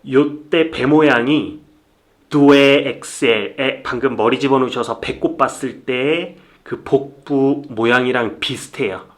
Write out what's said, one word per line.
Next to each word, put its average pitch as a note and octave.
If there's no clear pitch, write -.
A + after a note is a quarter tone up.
요때 C#3+
배 B2
모양이 C3+
두에 C#3
엑셀에 A#2
방금 B2
머리 A#2
집어넣으셔서 C3
배꼽 -
봤을 B2+
때 D3
그 -
복부 C#3
모양이랑 A#2+
비슷해요. G#2+